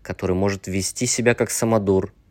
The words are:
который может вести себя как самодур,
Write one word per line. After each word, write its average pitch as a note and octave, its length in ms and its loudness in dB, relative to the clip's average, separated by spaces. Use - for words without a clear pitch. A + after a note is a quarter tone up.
который F#2 320 -2
может G2 320 -2
вести F#2+ 400 -4
себя A#2+ 260 2
как A2 160 -2
самодур, G2+ 640 0